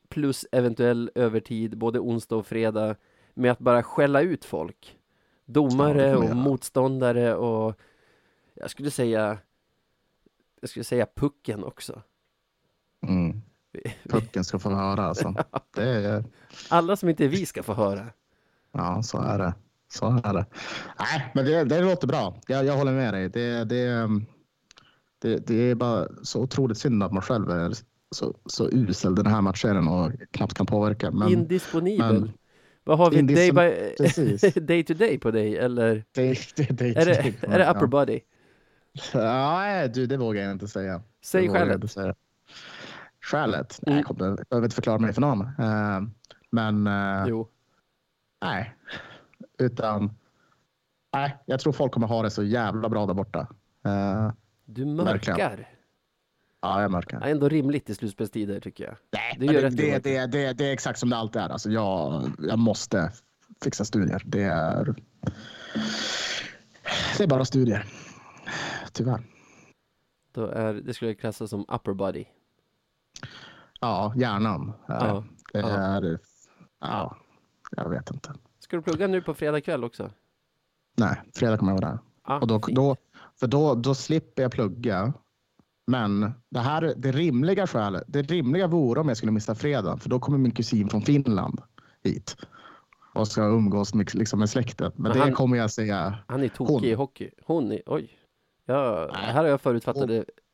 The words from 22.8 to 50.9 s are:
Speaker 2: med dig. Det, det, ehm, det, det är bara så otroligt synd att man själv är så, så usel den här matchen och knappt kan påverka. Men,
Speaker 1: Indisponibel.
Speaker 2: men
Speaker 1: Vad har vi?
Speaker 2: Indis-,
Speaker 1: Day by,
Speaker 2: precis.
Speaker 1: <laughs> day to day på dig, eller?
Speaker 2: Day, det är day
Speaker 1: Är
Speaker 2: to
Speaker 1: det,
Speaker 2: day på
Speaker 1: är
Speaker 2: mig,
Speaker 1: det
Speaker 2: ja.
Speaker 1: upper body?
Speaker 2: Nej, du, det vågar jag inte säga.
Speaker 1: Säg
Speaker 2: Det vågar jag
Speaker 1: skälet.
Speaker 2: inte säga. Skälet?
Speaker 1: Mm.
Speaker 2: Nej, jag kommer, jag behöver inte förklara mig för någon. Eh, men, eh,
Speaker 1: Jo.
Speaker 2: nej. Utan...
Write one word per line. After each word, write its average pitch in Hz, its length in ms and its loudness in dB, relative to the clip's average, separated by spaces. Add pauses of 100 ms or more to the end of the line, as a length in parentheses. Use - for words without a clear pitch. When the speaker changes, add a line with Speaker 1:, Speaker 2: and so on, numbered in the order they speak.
Speaker 2:
med 127 220 0
dig. 95 140 -2
Det, 120 360 -2
det, 123 260 0
ehm, 110 360 0 (920)
det, 113 180 0 (100)
det 117 80 0 (160)
är 120 40 2
bara 113 340 0 (140)
så - 200 -4
otroligt 131 360 0
synd 113 240 2
att 92 100 -2
man 95 100 -2
själv 90 280 -2
är 87 220 0 (380)
så, - 240 -6 (120)
så - 220 -2
usel 127 460 2
den 101 120 4
här 107 140 4
matchen 95 480 2
och 87 220 2 (200)
knappt - 240 -4
kan 98 120 -2
påverka. 104 440 0
Men, 104 180 2
Speaker 1:
Indisponibel. 165 920 2
Speaker 2:
men 107 120 -4 (520)
Speaker 1:
Vad 151 140 4
har 175 120 8
vi? 151 120 6
Speaker 2:
Indis-, 139 120 6
Speaker 1:
Day 175 180 8
by, 107 440 4
Speaker 2:
precis. 147 580 4
Speaker 1:
<laughs> 160 120 -2
day 165 180 4
to 160 100 0
day 175 240 2
på 117 120 0
dig, 107 280 2
eller? 113 460 2 (100)
Speaker 2:
Day, 131 240 2 (180)
det 143 140 2
är - 20 0
day 123 180 0
Speaker 1:
Är 110 40 0
Speaker 2:
to 165 160 6
Speaker 1:
det, 147 120 4
Speaker 2:
day 123 100 0
på - 140 -10
Speaker 1:
är 101 40 -2
Speaker 2:
mig, 214 80 4
Speaker 1:
det 185 60 8
Speaker 2:
ja. 160 100 4
Speaker 1:
upper 196 120 2
body? 123 340 2 (920)
Speaker 2:
Nej, 147 760 0
du, 123 180 -2
det 135 100 -2
vågar 110 260 0
jag 98 100 -4
inte 98 160 -8
säga. 95 340 -6 (220)
Speaker 1:
Säg 185 180 2
Speaker 2:
Det 143 60 2
vågar 135 120 2
jag 175 80 2
Speaker 1:
skälet. 101 140 -2
Speaker 2:
inte 107 60 -4
säga. 98 260 -6 (1080)
Skälet? 110 600 -4
Speaker 1:
Mm. 143 120 2
Speaker 2:
Nej, - 20 4
jag 147 100 2 (120)
kommer, 92 100 -2
jag - 220 -4
behöver 117 160 2
inte 113 80 -2
förklara 110 240 0
mig 110 140 2
för 120 80 -2
någon. 135 200 2
Eh, 107 600 -2 (500)
men, 107 360 2
eh, 98 420 0
Speaker 1:
Jo. 110 200 -2 (960)
Speaker 2:
nej. 101 300 -4 (840)
Utan... 110 520 0 (1000)